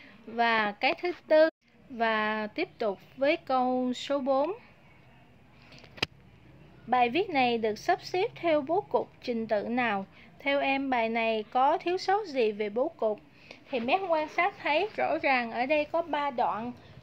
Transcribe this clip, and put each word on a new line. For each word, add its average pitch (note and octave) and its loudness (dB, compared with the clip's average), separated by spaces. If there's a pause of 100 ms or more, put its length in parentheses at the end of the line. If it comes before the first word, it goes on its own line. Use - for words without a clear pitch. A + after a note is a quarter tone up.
(260)
Và A3 2
cái C4 0
thứ F4 -2 (140)
tư, D#4 6 (400)
và G#3+ 0
tiếp D4+ -4 (100)
tục G3+ -2 (180)
với C#4+ 2
câu B3+ 0
số C#4 -4
bốn. C#4 0 (2250)
Bài B3 2
viết F4+ -2
này B3 2
được G#3+ -2
sắp F4+ 0
xếp F#4 -2
theo D#4 0
bố D#4+ 0
cục A3 -2 (120)
trình A3+ -4
tự G#3+ 0
nào? G#3+ -2 (320)
Theo C#4 0
em, C#4 0
bài A#3 0
này A3+ 0
có C#4 2
thiếu F4+ -2
sót G4+ 0
gì B3+ 0
về G#3 -4
bố B3 0
cục? G#3+ -2 (500)
Thì B3 -2
mấy C4 0
em F#4+ -2
quan D#4 2
sát F#4 0
thấy E4+ 2
rõ B3+ 0
ràng B3 0
ở A#3 -2
đây D4+ 2
có D#4+ -4
ba D4 -2
đoạn, A#3 -2 (300)